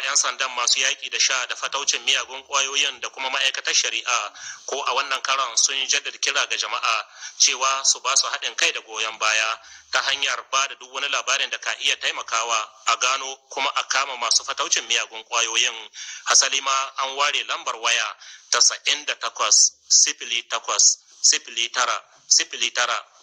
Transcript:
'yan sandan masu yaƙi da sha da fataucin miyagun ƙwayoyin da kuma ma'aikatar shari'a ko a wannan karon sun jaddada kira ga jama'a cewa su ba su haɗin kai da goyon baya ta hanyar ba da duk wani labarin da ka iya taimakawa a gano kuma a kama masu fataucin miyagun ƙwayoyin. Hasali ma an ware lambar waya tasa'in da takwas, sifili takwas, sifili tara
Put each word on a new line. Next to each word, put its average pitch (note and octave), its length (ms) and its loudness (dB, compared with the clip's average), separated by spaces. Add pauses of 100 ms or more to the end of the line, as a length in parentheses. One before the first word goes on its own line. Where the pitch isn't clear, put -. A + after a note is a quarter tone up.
'yan C#3 140 -2
sandan C3 340 0
masu A#2+ 280 2
yaƙi C3+ 300 -2
da A#2 100 -6
sha C3 280 2
da A2+ 80 -6
fataucin C#3 480 -2
miyagun C3 440 -2
ƙwayoyin C#3 540 0
da A2+ 80 -6
kuma C3+ 200 -6
ma'aikatar C3+ 440 -2
shari'a A2+ 600 0 (340)
ko C3+ 160 -4
a B2+ 100 0
wannan C3+ 300 0
karon C3+ 340 0
sun C3+ 300 0
jaddada C#3 320 -2
kira C3+ 300 0
ga A2 80 -2
jama'a A2+ 480 0 (340)
cewa C3+ 460 2
su - 160 2
ba B2+ 160 0
su B2+ 100 2
haɗin C3 300 -6
kai E3 160 2
da A#2 80 -8
goyon A2 360 -6
baya A2 400 0 (340)
ta C3 100 2
hanyar C#3 500 -2
ba C3+ 160 2
da B2 80 -10
duk B2+ 180 -20
wani C3+ 140 -4
labarin C3 420 -2
da A#2 80 -6
ka A#2 220 -4
iya C3+ 160 2
taimakawa A#2 760 -2 (180)
a A#2 100 4
gano C3+ 400 -2 (120)
kuma C3+ 260 0
a C3 120 0
kama C3+ 300 0
masu A2+ 260 2
fataucin C#3+ 420 -2
miyagun A2+ 460 -2
ƙwayoyin. A2+ 580 0 (360)
Hasali C3+ 360 4
ma C3+ 300 0 (120)
an C3+ 120 -4
ware C#3 320 2
lambar C#3 320 -4
waya A#2 360 0 (360)
tasa'in C#3 540 2
da B2+ 100 -2
takwas, - 560 2 (160)
sifili A#2+ 640 2
takwas, A2+ 460 2 (1300)
sifili C3 460 0
tara A#2+ 320 0 (180)